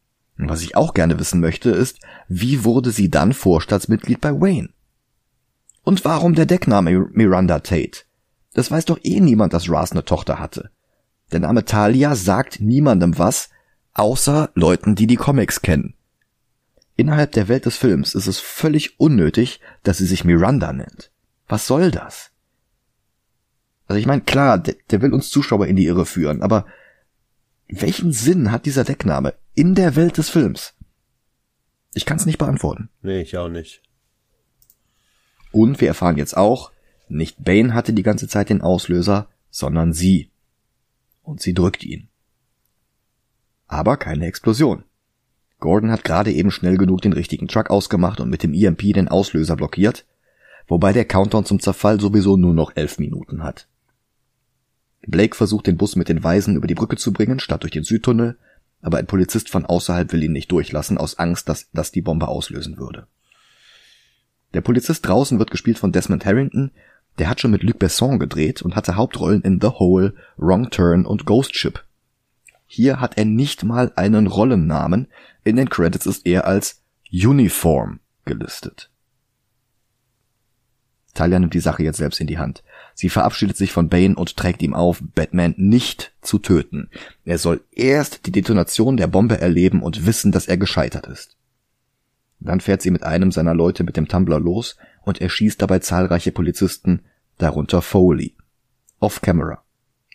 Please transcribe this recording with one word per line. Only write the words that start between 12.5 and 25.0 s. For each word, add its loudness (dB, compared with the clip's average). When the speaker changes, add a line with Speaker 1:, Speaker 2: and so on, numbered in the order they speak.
Speaker 1:
niemandem 2
was, 0
außer 0
Leuten, 2
die 4
die 4
Comics 0
kennen. 0
Innerhalb 2
der 0
Welt 0
des -2
Films 0
ist -4
es -4
völlig -2
unnötig, 2
dass 0
sie 0
sich 0
Miranda 2
nennt. -12
Was -4
soll 2
das? -10
Also -2
ich -2
meine, 0
klar, 2
der, -4
der 2